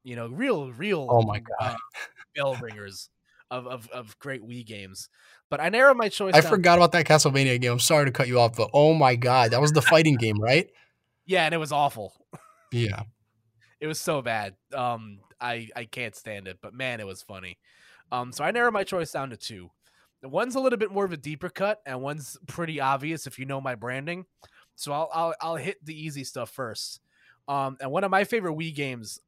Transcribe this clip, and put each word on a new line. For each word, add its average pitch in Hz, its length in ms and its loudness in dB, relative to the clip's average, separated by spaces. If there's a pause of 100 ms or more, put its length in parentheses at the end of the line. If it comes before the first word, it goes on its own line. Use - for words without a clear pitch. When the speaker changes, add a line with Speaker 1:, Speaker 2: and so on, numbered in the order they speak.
Speaker 1:
you 123 100 -12
know, 117 140 -8
real, 151 440 -2
real, 151 380 -4
Speaker 2:
Oh 120 120 8
my 107 200 -2 (180)
Speaker 1:
uh, - 120 -2
Speaker 2:
God. 117 40 -10 (600)
Speaker 1:
bell 139 260 -2
ringers 104 480 -14 (400)
of, 127 160 -10
of, 120 240 -12
of 117 300 -14
great 135 220 -10
Wii 120 220 -14
games. 101 460 -16 (400)
But 143 100 -2
I 160 80 0
narrowed 247 300 6
my 220 100 0
choice 190 260 2
Speaker 2:
I 156 60 12
Speaker 1:
down 160 100 4
Speaker 2:
forgot 175 280 6
about 170 140 8
that 170 120 4
Castlevania 135 560 4
game. 123 120 2
I'm 120 80 0
sorry 147 260 4
to 127 60 0
cut 123 160 0
you 123 120 4
off, 117 160 4
but 113 160 0
oh 151 220 8
my 135 220 6
God, 123 340 4
that 120 100 2
was 151 120 4
the 151 100 4
fighting 160 320 6
game, 110 260 2
right? 131 300 2 (560)
Speaker 1:
Yeah, 180 180 2
and 156 80 0
it 170 60 0
was 151 140 -6
awful. 139 420 -2 (560)
Speaker 2:
Yeah. 110 320 -2 (800)
Speaker 1:
It 151 60 -6
was 156 140 -6
so 151 220 -2
bad. 107 320 -4 (180)
Um, 113 460 -6 (200)
I, 117 380 -8
I 120 80 -10
can't 117 300 -10
stand 101 340 -14
it, 92 140 -14
but 101 100 -18
man, 123 280 -8
it 104 60 -10
was 95 140 -14
funny. 92 380 -16 (520)
Um, 123 220 -6
so 143 120 -6
I 180 80 0
narrowed 240 200 0
my 196 120 -2
choice 175 260 -6
down 135 200 -8
to 110 60 -14
two. 90 340 -16 (520)
The 131 60 -16
one's 220 260 -4
a 269 60 -2
little 254 180 2
bit 202 140 -2
more 202 120 0
of 180 80 -4
a 160 60 -6
deeper 151 320 -10
cut, 208 340 -4
and 131 160 -8
one's 143 460 -10
pretty 160 340 -8
obvious 139 460 -2
if 131 120 -16
you 131 60 -10
know 139 160 -6
my 131 140 -6
branding. 135 500 -8 (520)
So 147 160 -8
I'll, 151 200 -2
I'll, 165 300 -2
I'll 165 140 -4
hit 156 280 -10
the 156 160 -14
easy 143 240 -10
stuff 123 260 -10
first. - 500 -10 (460)
Um, 135 340 -4
and 135 100 -8
one 180 140 -2
of 190 60 -2
my 190 140 4
favorite 185 320 -2
Wii 165 180 -6
games 127 540 -8